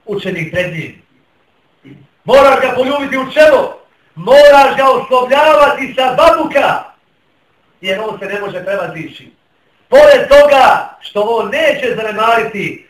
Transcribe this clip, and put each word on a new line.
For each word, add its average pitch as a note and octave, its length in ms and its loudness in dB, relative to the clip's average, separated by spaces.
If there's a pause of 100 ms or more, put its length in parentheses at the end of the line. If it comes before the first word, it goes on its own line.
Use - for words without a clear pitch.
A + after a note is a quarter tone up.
učenik F3+ 460 -8
pred F3+ 200 -4
njim. D3+ 300 -14 (1200)
Moraš C4 360 2
ga B3+ 160 -4
poljubiti C4+ 420 -4
u - 140 -8
čelo, D4 460 2 (360)
moraš C4+ 640 4
ga C4+ 80 -2
oslovljavati C4 1120 0
sa B3+ 160 -2
babuka, - 720 0 (960)
jer F#3+ 200 -6
on G#3+ 180 -10
se G3 80 -12
ne G3+ 140 -10
može F#3 240 -10
prevazići. D#3+ 680 -12 (560)
Pored C4+ 400 4
toga C#4+ 720 4
što - 200 -8
on G#3+ 280 -4
neće C4+ 480 -4
zanemariti, G#3+ 920 -4